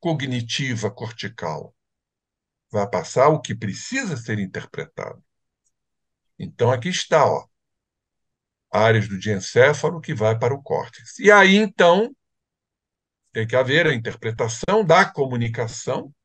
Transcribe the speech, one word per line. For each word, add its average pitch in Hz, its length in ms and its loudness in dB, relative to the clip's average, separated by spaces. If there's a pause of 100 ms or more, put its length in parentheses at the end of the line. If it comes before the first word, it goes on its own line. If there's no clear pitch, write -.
cognitiva 127 920 -4
cortical. - 840 -12 (960)
Vai 101 220 -4
passar 127 380 2
o 156 120 2
que - 140 -10
precisa 160 640 -8
ser 110 240 -6
interpretado. - 800 -12 (1120)
Então, 117 360 -2
aqui 127 160 -4
está, 160 360 2
ó, 87 220 -2 (1300)
áreas 110 340 2
do 101 100 -8
diencéfalo 135 840 0
que 151 140 -8
vai 110 220 0
para 120 160 0
o 101 80 -8
córtex. - 600 -8
E 202 100 6
aí, 196 240 8
então, 202 580 4 (1200)
tem 113 140 -4
que 117 80 -4
haver 135 320 2
a 147 80 2
interpretação 117 880 -2
da 175 200 6
comunicação 123 1080 -6 (120)